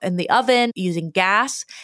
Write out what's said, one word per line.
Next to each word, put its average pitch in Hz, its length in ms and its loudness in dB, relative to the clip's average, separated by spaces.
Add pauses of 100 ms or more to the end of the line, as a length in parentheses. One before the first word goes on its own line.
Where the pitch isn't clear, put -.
in 180 140 -2
the 175 140 -2
oven 240 440 2
using 170 380 -4
gas, 202 540 0 (180)